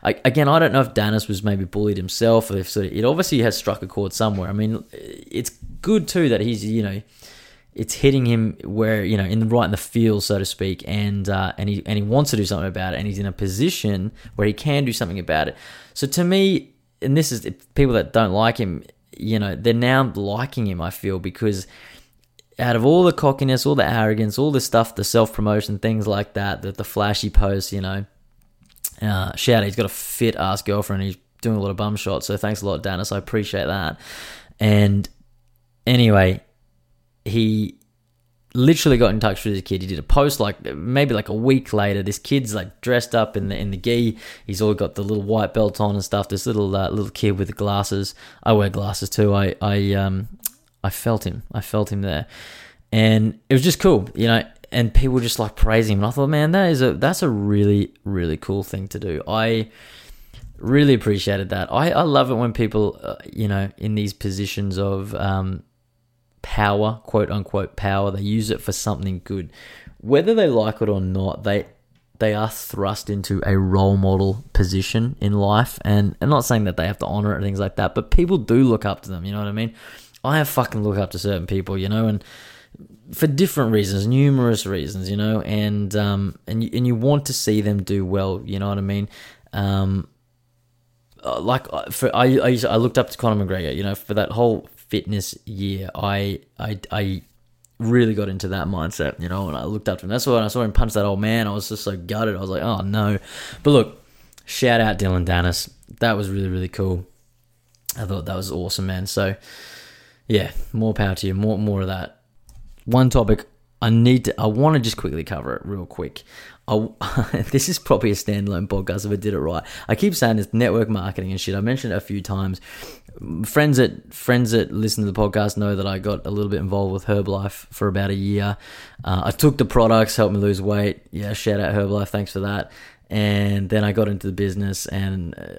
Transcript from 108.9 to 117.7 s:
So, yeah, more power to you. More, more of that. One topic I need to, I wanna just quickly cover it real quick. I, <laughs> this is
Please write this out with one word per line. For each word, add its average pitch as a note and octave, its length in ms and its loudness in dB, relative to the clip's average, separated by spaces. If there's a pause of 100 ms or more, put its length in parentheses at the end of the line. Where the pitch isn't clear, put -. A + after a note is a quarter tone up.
So, G2 280 -2 (920)
yeah, G#2 240 0 (200)
more A2 220 0
power G2 220 0
to - 120 -4
you. F#2 60 0
More, G#2 240 0
more G#2 240 0
of F#2 60 -2
that. F#2 340 -8 (640)
One B2 240 4
topic A2 360 2 (360)
I A#2 80 2
need A#2+ 360 6
to, - 140 -2
I A2 60 0
wanna C#3 340 4
just A2+ 180 -2
quickly D#2 260 -6
cover C2+ 320 -8
it - 100 -10
real F#2 220 -10
quick. - 340 -12 (460)
I, A2 200 2 (460)
<laughs> - 180 0
this C#3 180 0
is F3+ 80 -2